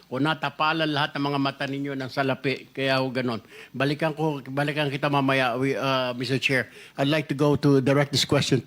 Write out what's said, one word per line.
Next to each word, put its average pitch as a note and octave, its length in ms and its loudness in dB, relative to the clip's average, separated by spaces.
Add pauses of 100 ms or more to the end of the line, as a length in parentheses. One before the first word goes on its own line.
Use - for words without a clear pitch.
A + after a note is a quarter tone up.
(120)
o B2+ 80 -2
natapalan D#3 720 0
lahat D3 240 -2
ng C#3+ 160 -2
mga C#3+ 80 0
mata C#3 240 -2
ninyo C#3 320 -6
ng C3 160 -8
salapi. C3 640 -2
Kaya C3+ 240 0
ho C3 80 0
ganon. B2 320 -2 (320)
Balikan D3 400 0
ko, D3+ 320 -2
balikan C#3+ 480 -2
kita C#3+ 160 -2
mamaya, C3+ 480 2
we, C3+ 160 0
uh, B2+ 400 0
Mister B2+ 240 -4
Chair. B2+ 320 0 (320)
I'd C#3 80 2
like D#3 240 2
to C#3 80 -4
go D3 160 4
to C#3 240 4
direct C#3 320 2
this - 160 0
question C#3+ 380 2